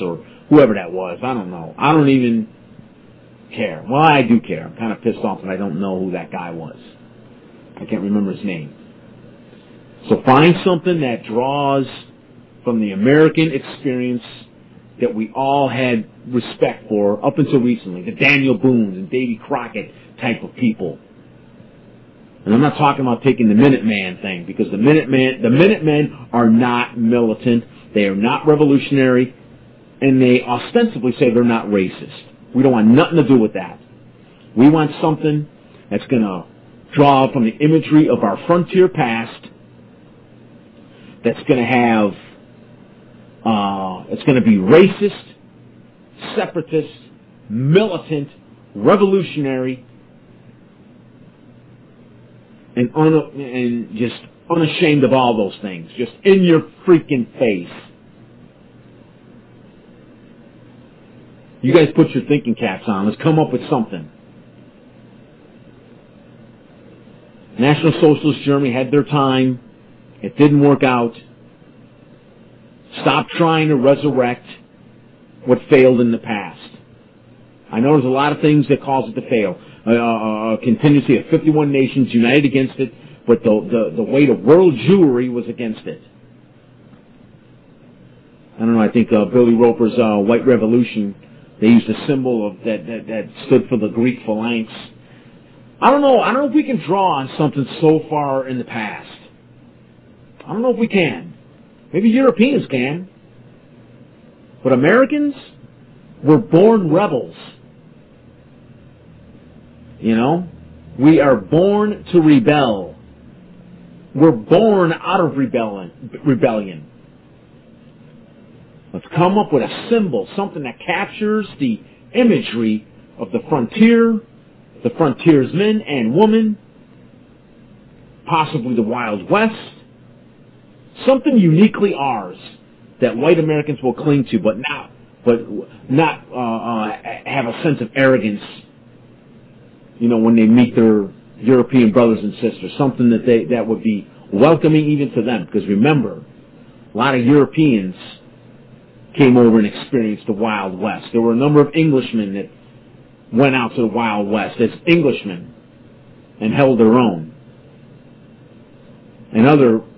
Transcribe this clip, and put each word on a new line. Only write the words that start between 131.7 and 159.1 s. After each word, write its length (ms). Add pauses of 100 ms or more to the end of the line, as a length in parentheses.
ours 440 (640)
that 140
white 240
Americans 440
will 100
cling 380
to, 80
but 180
not, 340 (320)
but 160 (500)
not, 420
uh, 40
uh, 640 (280)
have 200
a 180
sense 180
of 140
arrogance, 460 (1600)
you 80
know, 100
when 180
they 100
meet 300
their 340 (280)
European 540
brothers 320
and 120
sisters, 420
something 340
that 140
they, 200
that 220
would 160
be 260 (240)
welcoming 520
even 260
to 100
them. 240
Because 220
remember, 560 (680)
a 40
lot 160
of 120
Europeans 680 (1200)
came 200
over 220
and 80
experienced 580
the 80
Wild 460
West. 320
There 100
were 120
a 40
number 240
of 140
Englishmen 600
that 140 (800)
went 240
out 200
to 60
the 60
Wild 420
West 300
as 100 (180)
Englishmen 680 (840)
and 140
held 260
their 140
own. 400 (2000)